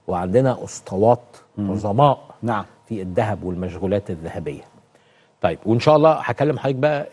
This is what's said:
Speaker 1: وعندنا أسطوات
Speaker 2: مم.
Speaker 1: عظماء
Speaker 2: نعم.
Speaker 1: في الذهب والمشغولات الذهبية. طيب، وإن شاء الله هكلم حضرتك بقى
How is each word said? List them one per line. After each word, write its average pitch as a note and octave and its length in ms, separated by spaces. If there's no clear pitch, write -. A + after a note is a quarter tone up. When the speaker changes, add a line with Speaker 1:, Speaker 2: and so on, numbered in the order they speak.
Speaker 1:
وعندنا F#2 560
أسطوات G#2 560
Speaker 2:
مم. G2+ 140
Speaker 1:
عظماء G#2+ 480
Speaker 2:
نعم. G#2+ 240
Speaker 1:
في G#2+ 120
الذهب F#2 420
والمشغولات F#2 640
الذهبية. D#2+ 520
طيب، E2 240
وإن A2+ 140
شاء D3+ 160
الله D#3 160
هكلم C#3 480
حضرتك C3+ 160
بقى C#3+ 380